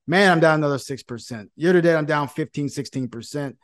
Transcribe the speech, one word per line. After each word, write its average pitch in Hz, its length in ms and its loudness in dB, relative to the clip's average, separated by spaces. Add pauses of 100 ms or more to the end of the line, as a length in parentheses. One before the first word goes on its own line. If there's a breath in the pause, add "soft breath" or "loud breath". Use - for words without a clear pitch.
Man, 185 240 4
I'm 165 100 4
down 160 160 6
another 143 200 0
six 127 260 -10
percent. 110 540 -14
Year 165 160 0
to 180 80 6
date, 165 140 4
I'm 156 100 0
down 147 240 -2
fifteen, 147 400 -6
sixteen 131 400 -8
percent. 127 560 -10